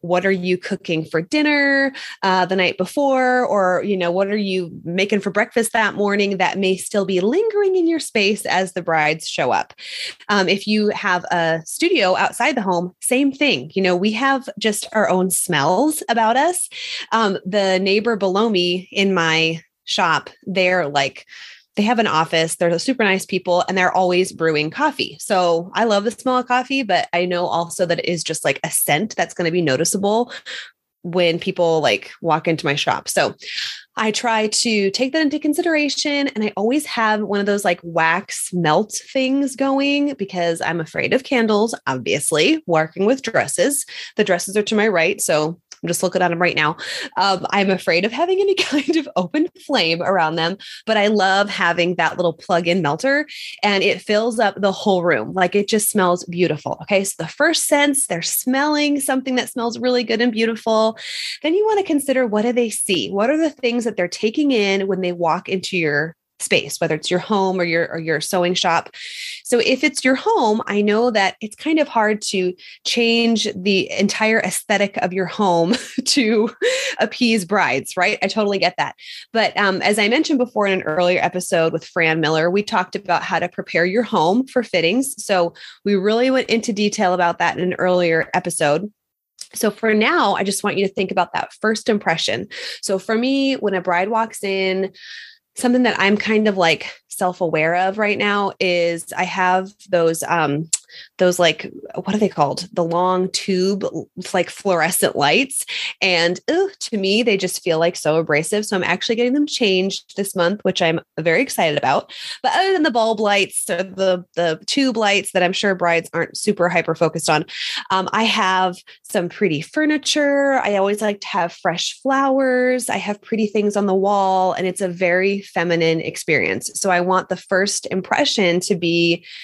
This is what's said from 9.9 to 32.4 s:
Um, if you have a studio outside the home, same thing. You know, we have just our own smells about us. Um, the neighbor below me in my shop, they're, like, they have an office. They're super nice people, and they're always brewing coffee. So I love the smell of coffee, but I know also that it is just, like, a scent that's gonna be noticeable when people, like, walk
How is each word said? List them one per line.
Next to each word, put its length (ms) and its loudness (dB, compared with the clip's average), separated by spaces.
Um, 200 2
if 180 -2
you 220 2
have 420 -2
a 340 0
studio 520 2
outside 400 0
the 60 -2
home, 380 -2
same 320 0
thing. 420 -2
You 80 0
know, 140 2
we 160 0
have 360 -2
just 340 -2
our 160 2
own 220 2
smells 800 0
about 260 2
us. 320 0
Um, 340 2
the 320 2
neighbor 380 2
below 340 2
me 420 0
in 220 2
my 480 0
shop, 440 0
they're, 420 0
like, 360 -2
they 60 2
have 160 2
an 80 2
office. 500 0
They're 220 0
super 260 0
nice 220 2
people, 420 0
and 80 -2
they're 180 2
always 380 2
brewing 380 0
coffee. 500 -4
So 540 0
I 100 2
love 200 2
the 60 0
smell 280 -2
of 100 -4
coffee, 340 0
but 300 0
I 140 0
know 200 -2
also 400 -2
that 140 0
it 60 -4
is 180 -2
just, 200 -6
like, 200 0
a 60 -4
scent 440 0
that's 200 -4
gonna 160 -2
be 120 0
noticeable 720 0
when 360 0
people, 440 0
like, 280 0
walk 280 0